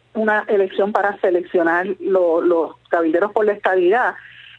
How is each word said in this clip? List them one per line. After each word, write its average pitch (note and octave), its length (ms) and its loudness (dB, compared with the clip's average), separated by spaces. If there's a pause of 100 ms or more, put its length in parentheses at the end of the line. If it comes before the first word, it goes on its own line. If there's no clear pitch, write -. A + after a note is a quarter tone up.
(140)
una G#3+ 320 -2
elección G3 460 0
para G3+ 280 -2
seleccionar F3 680 0 (140)
lo, F3 420 0
los E3 340 0 (120)
cabilderos E3+ 440 0
por A3 140 0
la G3+ 60 2
estadidad, F#3+ 640 0 (440)